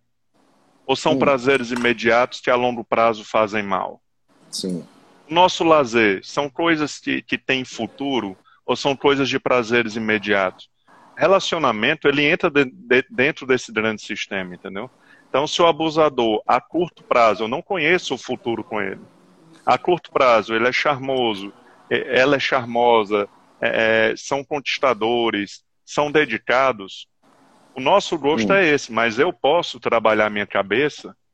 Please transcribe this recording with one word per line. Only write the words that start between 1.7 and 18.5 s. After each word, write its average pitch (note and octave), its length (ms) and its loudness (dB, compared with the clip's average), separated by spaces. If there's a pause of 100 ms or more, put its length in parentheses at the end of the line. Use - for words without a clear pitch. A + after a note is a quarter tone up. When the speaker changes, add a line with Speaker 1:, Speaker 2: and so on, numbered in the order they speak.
Speaker 1:
imediatos A#2+ 680 0
que - 100 -4
a B2+ 60 4
longo B2 280 -2
prazo A2+ 420 0
fazem A2 380 0
mal? F#2+ 380 -6 (500)
Speaker 2:
Sim. F2+ 340 -8 (440)
Speaker 1:
O D3+ 40 -10
nosso F3+ 320 2
lazer A#2 580 4
são D3 260 -6
coisas D#3+ 500 -2
que, C3+ 220 -4
que - 160 -6
têm C3 280 -4
futuro A2+ 720 -6 (280)
ou B2+ 100 0
são C#3 200 -2
coisas C#3 320 2
de B2+ 120 -2
prazeres A#2+ 580 0
imediatos? G#2 720 0 (480)
Relacionamento, D3+ 880 0
ele C#3+ 180 2
entra F3 240 2
de, C#3+ 160 2
de, B2 440 0
dentro C3+ 360 -2
desse B2 260 -2
grande A2 300 -4
sistema, F#2+ 540 -8
entendeu? G2 340 -12 (400)
Então, C#3 180 0
se - 140 -2
o F3 40 6
abusador, D3 800 2
a A#2+ 160 2
curto - 420 -6
prazo, A2+ 400 4
eu A2 40 -4
não C3 140 -6
conheço F3 520 -2
o B2+ 40 -6
futuro A2+ 460 -6